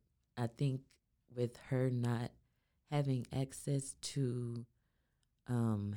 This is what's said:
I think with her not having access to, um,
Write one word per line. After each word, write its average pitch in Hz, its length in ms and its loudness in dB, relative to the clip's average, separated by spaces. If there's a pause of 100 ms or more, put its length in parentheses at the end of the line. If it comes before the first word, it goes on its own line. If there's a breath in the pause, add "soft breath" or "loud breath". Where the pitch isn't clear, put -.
(380)
I 120 80 0
think 131 340 0 (540)
with 120 220 0 (120)
her 131 220 2
not 120 400 0 (600)
having 139 420 2
access 135 680 -2
to, 120 640 -2 (840)
um, 107 480 2